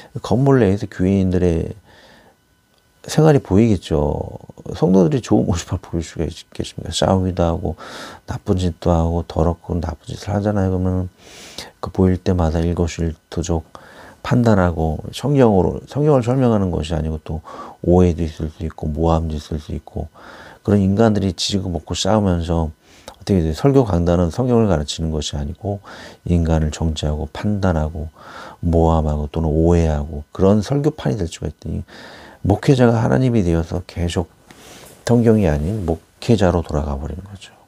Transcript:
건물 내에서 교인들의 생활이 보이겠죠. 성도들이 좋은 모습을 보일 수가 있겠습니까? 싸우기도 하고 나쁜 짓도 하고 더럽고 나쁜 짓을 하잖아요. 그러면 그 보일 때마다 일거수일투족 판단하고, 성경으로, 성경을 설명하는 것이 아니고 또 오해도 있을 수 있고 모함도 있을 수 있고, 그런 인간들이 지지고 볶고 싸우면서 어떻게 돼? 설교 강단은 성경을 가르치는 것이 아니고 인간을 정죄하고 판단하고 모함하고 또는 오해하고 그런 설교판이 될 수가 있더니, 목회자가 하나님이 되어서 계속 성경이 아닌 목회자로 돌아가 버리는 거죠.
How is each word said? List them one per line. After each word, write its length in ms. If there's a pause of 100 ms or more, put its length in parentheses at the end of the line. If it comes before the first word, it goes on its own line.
(220)
건물 380
내에서 300
교인들의 840 (1300)
생활이 320
보이겠죠. 800 (560)
성도들이 460
좋은 240
모습을 380
보일 200
수가 220
있겠습니까? 640
싸우기도 520
하고 340 (500)
나쁜 300
짓도 340
하고 380
더럽고 500
나쁜 280
짓을 280
하잖아요. 360
그러면 400 (720)
그 100
보일 260
때마다 440
일거수일투족 1080 (520)
판단하고, 800 (120)
성경으로, 760
성경을 360
설명하는 480
것이 240
아니고 300
또 180 (400)
오해도 400
있을 260
수 160
있고 240
모함도 480
있을 240
수 120
있고, 360 (540)
그런 180
인간들이 540
지지고 380
볶고 220
싸우면서 760 (500)
어떻게 220
돼? 100
설교 320
강단은 460
성경을 360
가르치는 440
것이 260
아니고 440 (440)
인간을 460
정죄하고 640
판단하고 760 (520)
모함하고 720
또는 200
오해하고 800
그런 300
설교판이 560
될 100
수가 200
있더니, 360 (560)
목회자가 640
하나님이 400
되어서 440
계속 440 (760)
성경이 420
아닌 380
목회자로 760
돌아가 360
버리는 260
거죠. 280 (160)